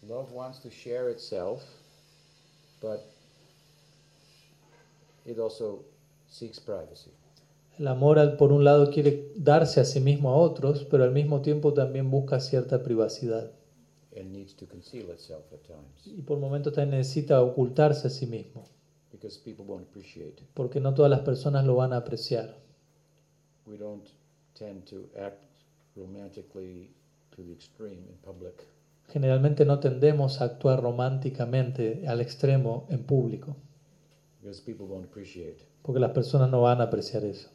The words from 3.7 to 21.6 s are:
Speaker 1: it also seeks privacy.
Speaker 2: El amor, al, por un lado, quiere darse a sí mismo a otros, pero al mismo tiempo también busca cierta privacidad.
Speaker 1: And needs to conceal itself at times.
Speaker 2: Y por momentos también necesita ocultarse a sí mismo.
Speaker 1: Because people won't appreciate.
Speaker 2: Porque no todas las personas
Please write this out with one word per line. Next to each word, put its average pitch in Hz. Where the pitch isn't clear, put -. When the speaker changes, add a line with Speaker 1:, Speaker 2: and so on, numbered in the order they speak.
Speaker 1:
it 117
also 107
seeks -
privacy. -
Speaker 2:
El 147
amor, 139
al, 147
por 143
un 143
lado, 143
quiere 143
darse 151
a 123
sí -
mismo 139
a 131
otros, 147
pero 131
al 123
mismo 143
tiempo 147
también 131
busca 135
cierta 127
privacidad. 113
Speaker 1:
And 95
needs 98
to 92
conceal 92
itself 80
at 73
times. 73
Speaker 2:
Y 196
por 143
momentos 143
también 139
necesita 135
ocultarse 135
a 123
sí -
mismo. 113
Speaker 1:
Because -
people 104
won't 92
appreciate. -
Speaker 2:
Porque 131
no 135
todas 143
las 139
personas 139